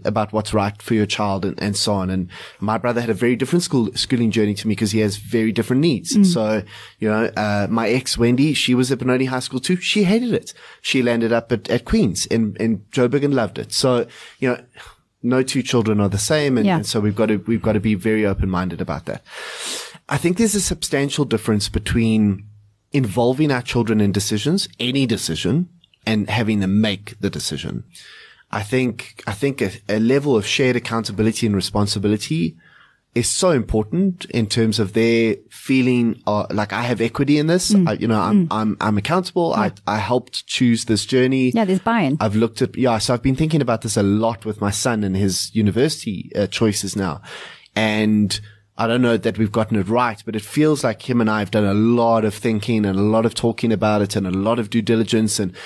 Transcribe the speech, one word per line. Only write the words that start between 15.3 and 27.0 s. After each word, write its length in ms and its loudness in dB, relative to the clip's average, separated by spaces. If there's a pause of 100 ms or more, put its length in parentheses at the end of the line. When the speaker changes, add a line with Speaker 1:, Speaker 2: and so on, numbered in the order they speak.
Speaker 1:
two 200 -2
children 360 2
are 120 2
the 80 0
same. 400 0
And, 80 2
Speaker 2:
Yeah. 100 2
Speaker 1:
and 100 -4
so 140 -2
we've 160 0
got 140 2
to, 60 2 (100)
we've 160 0
got 100 0
to 80 0
be 140 0
very 320 0
open-minded 560 -2
about 240 -8
that. 180 -10 (840)
I 80 0
think 180 0
there's 180 2
a 60 -2
substantial 640 -2
difference 460 -2
between 720 0 (500)
involving 560 2
our 120 0
children 400 2
in 100 2
decisions, 560 -2 (100)
any 280 0
decision, 600 -2 (380)
and 240 -2
having 320 0
them 200 2
make 400 -2